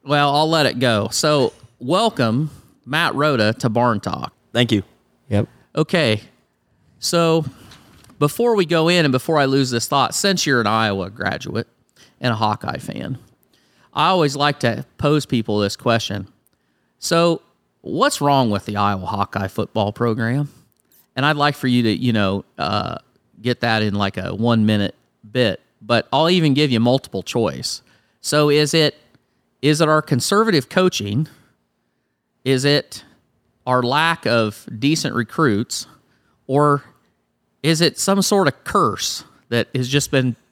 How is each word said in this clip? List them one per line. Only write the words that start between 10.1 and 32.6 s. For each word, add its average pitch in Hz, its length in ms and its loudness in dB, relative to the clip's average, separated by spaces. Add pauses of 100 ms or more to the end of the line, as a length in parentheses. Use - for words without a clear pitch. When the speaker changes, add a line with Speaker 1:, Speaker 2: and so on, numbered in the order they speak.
Speaker 1:
since 196 320 0
you're 127 160 2
an 107 40 0
Iowa 104 440 0
graduate - 560 -6 (520)
and 123 140 -2
a 110 40 -4
Hawkeye 107 420 -2
fan, - 400 -10 (760)
I 156 180 0
always 151 260 2
like 143 240 0
to 120 240 -2 (140)
pose 147 280 0
people 110 320 -2
this 101 160 0
question. 110 540 -2 (720)
So, 170 420 0 (380)
what's 220 400 -2
wrong 139 280 2
with 101 160 -2
the 104 120 -6
Iowa 101 280 -2
Hawkeye 98 440 -4
football 104 420 -4
program? 120 580 -2 (680)
And 131 100 -2
I'd 151 80 2
like 147 220 0
for - 100 -4
you 123 160 2
to, 113 80 2
you 117 220 0
know, 101 320 0 (120)
uh, 95 420 -4 (440)
get 123 180 -4
that 110 220 0
in, 104 120 0
like, 101 220 -2
a 95 160 -6
one-minute 107 640 2 (380)
bit, 120 280 0 (220)
but 113 300 0
I'll 156 180 2
even 160 240 2
give 147 160 2
you 117 80 2
multiple 120 460 0
choice. 85 580 -6 (380)
So 151 280 0
is 147 260 2
it 156 200 2 (680)
is 147 180 2
it 156 80 4
our 156 140 2
conservative 190 680 0
coaching? 151 600 0 (1160)
Is 131 200 0